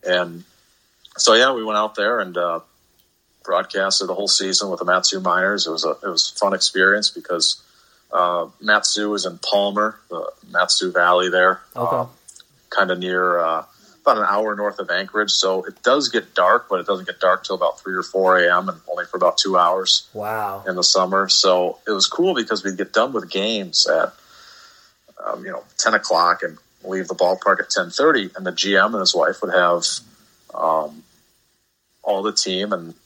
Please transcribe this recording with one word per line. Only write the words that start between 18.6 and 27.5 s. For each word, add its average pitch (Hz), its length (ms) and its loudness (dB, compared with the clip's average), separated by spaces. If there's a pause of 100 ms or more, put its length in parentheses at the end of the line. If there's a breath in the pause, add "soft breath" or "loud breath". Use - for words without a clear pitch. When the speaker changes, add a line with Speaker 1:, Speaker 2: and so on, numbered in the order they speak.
Speaker 1:
and 85 220 -10
only 87 160 -6
for - 100 -12
about 90 220 2
two 95 200 0
hours 90 540 2
Speaker 2:
Wow. 104 560 -6
Speaker 1:
in 92 80 -4
the 90 80 -4
summer. 95 460 2
So 90 480 2 (100)
it 110 40 -2
was 95 160 0
cool 180 260 0
because 113 320 -4
we'd 98 100 -4
get 95 160 -8
done 123 220 0
with 98 160 -6
games 98 580 -2
at, 80 240 0 (1120 loud breath)
um, 185 200 -8
you 190 60 -12
know, - 120 -12 (140)
ten 113 160 0
o'clock 87 500 0
and 82 140 -8 (260)
leave 95 240 -6
the 92 80 -6
ballpark 92 460 2